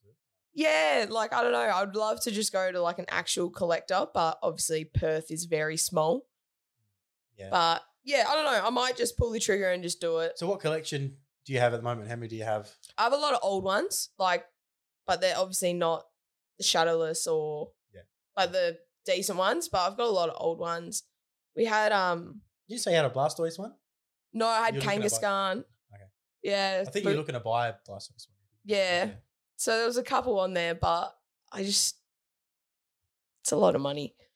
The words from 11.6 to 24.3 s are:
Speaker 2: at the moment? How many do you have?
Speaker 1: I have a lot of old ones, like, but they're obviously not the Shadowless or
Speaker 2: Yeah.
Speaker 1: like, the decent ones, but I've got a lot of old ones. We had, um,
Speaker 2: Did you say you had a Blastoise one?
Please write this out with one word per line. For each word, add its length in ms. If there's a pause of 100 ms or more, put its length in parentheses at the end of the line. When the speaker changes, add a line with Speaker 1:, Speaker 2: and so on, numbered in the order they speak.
Speaker 2:
at 40
the 60
moment? 260
How 60
many 120
do 80
you 80
have? 280 (260)
Speaker 1:
I 60
have 100
a 40
lot 180
of 80
old 200
ones, 540
like, 280 (600)
but 160
they're 160
obviously 360
not 320 (520)
the 60
Shadowless 640
or 460 (200)
Speaker 2:
Yeah. 80 (340)
Speaker 1:
like, 160
the 280 (260)
decent 320
ones, 320
but 120
I've 140
got 120
a 20
lot 200
of 100
old 180
ones. 460 (520)
We 100
had, 260
um, 500 (260)
Speaker 2:
Did 80
you 40
say 120
you 60
had 80
a 60
Blastoise 480
one? 160 (580)